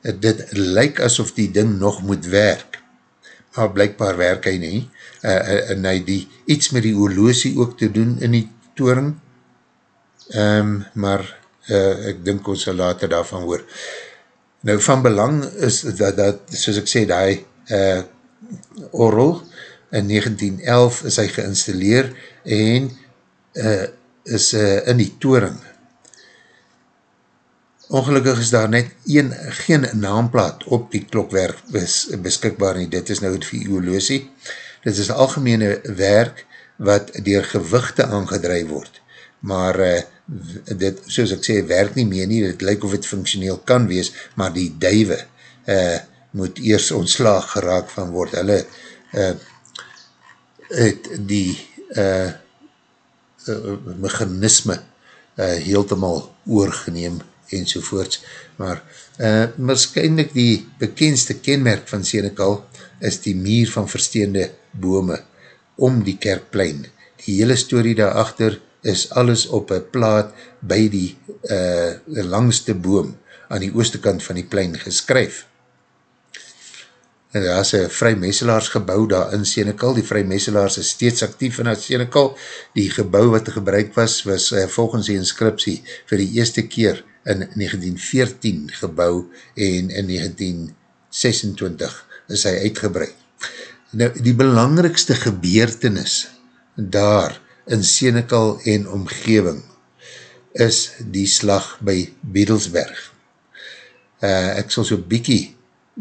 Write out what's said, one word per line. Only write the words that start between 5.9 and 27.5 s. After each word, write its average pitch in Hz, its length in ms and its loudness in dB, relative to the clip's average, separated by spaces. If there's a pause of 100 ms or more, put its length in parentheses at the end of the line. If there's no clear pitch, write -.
die, 95 240 -4 (180)
iets 147 240 2
met 123 140 0
die 110 120 2
horlosie 107 640 4
ook 120 200 0
te 107 140 0
doen 113 280 0
in 120 120 0
die 113 200 2 (240)
toring, 135 440 0 (1080)
ehm, 104 500 2 (140)
maar, 98 440 -2 (300)
eh, 98 400 2
ek 90 180 -8
dink 98 220 -2
ons 95 140 -4
sal 95 120 -4
later 90 360 -2
daarvan 85 320 -2
hoor. 85 220 -4 (1000)
Nou, 104 180 2
van 131 220 4
belang 127 420 4
is 143 380 -2
dat, 101 340 0
dat, 101 240 2 (100)
soos - 280 -2
ek 104 100 -4
sê, 113 200 2
daai, 95 380 2 (200)
eh, 98 360 0 (920)
orgel 117 500 4 (500)
in 104 140 -2
negentien 101 560 -2
elf 120 420 4
is - 140 -2
hy 104 100 2
geïnstalleer 101 880 0 (280)
en, 117 480 2 (600)
eh, 104 300 0 (400)
is, - 300 0
eh, 101 340 2
in 123 100 4
die 101 220 2
toring. 123 400 2 (2250)